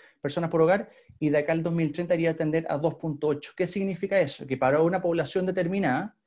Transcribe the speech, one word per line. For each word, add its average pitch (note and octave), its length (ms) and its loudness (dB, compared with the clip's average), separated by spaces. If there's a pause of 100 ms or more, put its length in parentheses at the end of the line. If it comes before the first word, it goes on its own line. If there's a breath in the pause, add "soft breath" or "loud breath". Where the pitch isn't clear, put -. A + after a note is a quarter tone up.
(200 loud breath)
personas E3 300 -4
por E3 100 2
hogar, F#3+ 300 4 (280 loud breath)
y D3+ 120 0
de D3 80 2
acá D3 140 0
al E3 100 0
dos E3+ 100 -2
mil E3 180 2
treinta F3 240 -2
iría E3 180 2
a D#3+ 40 -4
tender D#3+ 320 0
a D3+ 80 -2
dos D3 200 -2
punto D3+ 320 -4
ocho. C#3+ 280 -4
¿Qué - 100 0
significa G3 540 -2
eso? C#3 260 -2
Que C3 120 -4
para C#3 240 4
una F3+ 180 2
población E3+ 460 0
determinada, F#3 680 -2 (120)